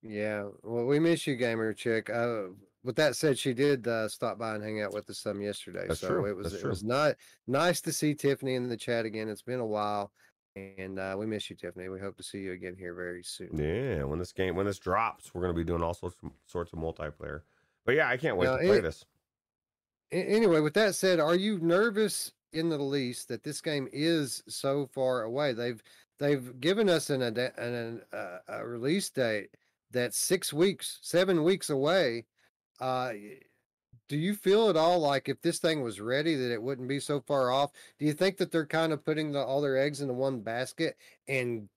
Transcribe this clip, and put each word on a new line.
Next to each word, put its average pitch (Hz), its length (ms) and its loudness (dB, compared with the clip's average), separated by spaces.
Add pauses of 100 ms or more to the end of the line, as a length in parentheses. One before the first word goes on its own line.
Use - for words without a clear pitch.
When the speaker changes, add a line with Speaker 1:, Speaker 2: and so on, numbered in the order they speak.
Speaker 1:
Yeah, 104 460 -4 (140)
well, 117 240 -2
we 143 120 4
miss 165 280 2
you, 139 100 -2
Gamer 113 380 0
Chick. 113 340 -2
Uh, 117 360 -2 (380)
with 120 140 -4
that 151 200 2
said, 143 220 2
she 135 140 -2
did, 131 340 2
uh, 113 220 0
stop 104 300 -4
by 113 160 -4
and 104 100 -6
hang 107 160 -4
out 101 140 -4
with 104 160 -6
us 101 80 -10
some 101 240 -4
yesterday, 95 440 -6
Speaker 2:
That's - 140 -2
Speaker 1:
so 92 80 -4
Speaker 2:
true. - 160 0
Speaker 1:
it 101 100 -2
was, 98 180 -6
Speaker 2:
That's - 120 -10
Speaker 1:
it 139 40 -2
was 95 120 -4
Speaker 2:
true. 107 80 -6
Speaker 1:
not 139 280 4 (300)
nice 160 360 2
to 160 100 -4
see 151 220 2
Tiffany 135 400 0
in 123 160 -2
the 117 80 -2
chat 117 260 0
again. 110 240 -4
It's 104 140 -8
been 127 180 -6
a 117 60 -2
while, 104 460 -2 (420)
and, 95 440 -10
uh, 95 200 -4
we 107 80 -4
miss 107 240 -6
you, 85 60 -14
Tiffany. 92 340 -10
We 95 100 -8
hope 98 160 -8
to 95 60 -18
see - 160 -12
you 95 140 -8
again 92 260 -10
here 87 160 -10
very 90 280 -8
soon. - 360 -12
Speaker 2:
Yeah, 87 460 -2
when 73 140 -4
this 87 140 -8
game, 92 240 -2
when 98 80 0
this 101 140 -2
drops, 104 560 -2
we're 90 80 -4
gonna 90 100 0
be 85 120 0
doing 85 180 0
all 85 100 0
sorts 90 300 -10
of, 78 80 -10 (160)
sorts 87 260 -6
of 85 60 -12
multiplayer. 76 640 -8 (420)
But 120 100 4
yeah, 151 140 4
I 127 80 2
can't 127 200 0
wait 90 100 4
Speaker 1:
Now, 131 100 2
Speaker 2:
to 143 80 0
play 196 140 8
Speaker 1:
it 107 40 4
Speaker 2:
this. 80 220 -6 (1040)
Speaker 1:
a-, 147 60 -4
anyway, 185 440 6
with 151 140 2
that 202 220 4
said, 185 240 4
are 160 160 4
you 196 240 0
nervous 196 720 2 (200)
in 165 160 0
the 151 100 0
least 135 500 -2
that 117 160 -8
this 147 160 -8
game 143 320 -2
is 151 560 0
so 139 380 -2
far 127 360 0
away? 127 300 -2
They've, 120 280 -4 (380)
they've 131 420 0
given 196 280 4
us 165 220 2
an, 131 120 2
an, 117 160 0
an, 117 640 -4 (100)
uh, 92 260 -8 (100)
a 110 180 -8
release 131 440 -2
date 110 400 0 (420)
that's 123 240 0
six - 360 0
weeks, 170 500 0
seven 175 420 4
weeks 185 260 2
away. 139 540 2 (560)
Uh, 127 320 -2 (960)
do 143 80 -4
you 180 180 0
feel 208 340 4
at 170 80 4
all 170 220 6
like 139 300 2
if 131 120 -2
this 170 200 0
thing 160 200 2
was 107 200 -4
ready 143 340 2
that 123 180 0
it 113 80 -2
wouldn't 127 280 -4
be 139 100 -2
so 143 220 -2
far 131 320 2
off? 139 180 2 (300)
Do 147 40 -2
you 151 100 4
think 185 240 2
that 180 120 0
they're 160 160 2
kind 160 260 2
of 147 120 -4
putting 151 260 0
the, 143 80 -2
all 135 220 0
their 135 180 2
eggs 143 220 2
into 135 120 -2
one 131 280 0
basket 123 560 -4 (320)
and 120 480 -2